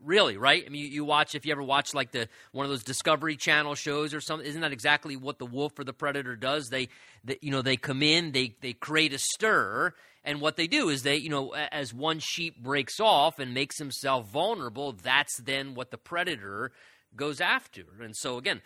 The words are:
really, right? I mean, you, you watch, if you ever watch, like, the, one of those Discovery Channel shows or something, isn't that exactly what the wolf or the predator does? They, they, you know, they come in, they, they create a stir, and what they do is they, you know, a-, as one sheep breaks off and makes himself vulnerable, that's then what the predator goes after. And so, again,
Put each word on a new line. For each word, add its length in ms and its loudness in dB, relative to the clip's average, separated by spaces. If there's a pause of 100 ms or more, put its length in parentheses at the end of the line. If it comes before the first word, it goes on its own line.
really, 340 4
right? 280 6
I 40 -16
mean, 120 -8
you, 60 -8
you 180 -6
watch, 300 2
if 100 -8
you 60 -2
ever 120 -2
watch, 300 2
like, 180 -2
the, 160 -2 (240)
one 140 -4
of 40 -4
those 140 -4
Discovery 520 0
Channel 400 2
shows 380 -4
or 80 -6
something, 260 -6
isn't 140 -6
that 100 0
exactly 440 2
what 240 -8
the 60 -8
wolf 340 -4
or 40 -10
the 100 -8
predator 420 -4
does? 320 -2
They, 220 -4 (340)
they, 180 -6
you 100 -6
know, 100 2
they 160 2
come 260 -2
in, 280 4
they, 300 0
they 120 -8
create 400 2
a 60 -4
stir, 760 0 (300)
and 180 -4
what 160 2
they 100 0
do 220 2
is 140 0
they, 140 2
you 120 -4
know, 240 -2
a-, 200 -4
as 200 -6
one 260 -2
sheep 420 -6
breaks 380 -2
off 400 6
and 140 -6
makes 240 -2
himself 500 -2
vulnerable, 640 -2
that's 500 2
then 320 -4
what 180 -10
the 60 -12
predator 720 -6 (440)
goes 260 -4
after. 440 -2 (160)
And 140 -12
so, 220 -4
again, 280 -4